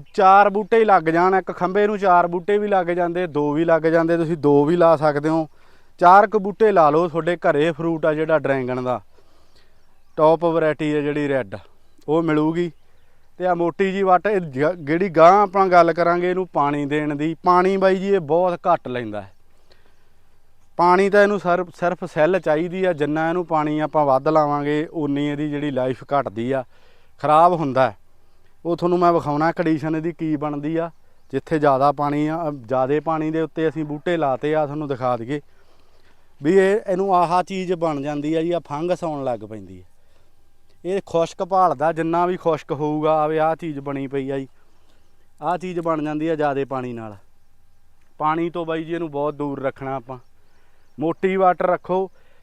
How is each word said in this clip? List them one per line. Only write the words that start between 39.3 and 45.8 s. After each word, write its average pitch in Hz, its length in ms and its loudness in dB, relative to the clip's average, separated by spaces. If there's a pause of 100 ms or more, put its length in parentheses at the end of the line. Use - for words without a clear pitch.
ਪੈਂਦੀ 98 400 -16
ਆ। - 20 -20 (1000)
ਇਹ 185 220 -4
ਖੁਸ਼ਕ 165 380 -4
ਭਾਲਦਾ, 170 480 2
ਜਿੰਨਾ 165 340 -2
ਵੀ 180 100 -2
ਖੁਸ਼ਕ 160 360 -4
ਹੋਊਗਾ, 151 500 0
ਆਵੇ 156 160 -2
ਆਹ 160 180 0
ਚੀਜ਼ 151 240 -10
ਬਣੀ 139 260 -8
ਪਈ 135 240 -6
ਆ 139 80 -4
ਜੀ, 135 100 -10 (920)
ਆਹ 170 160 -4
ਚੀਜ਼ 175 220 -8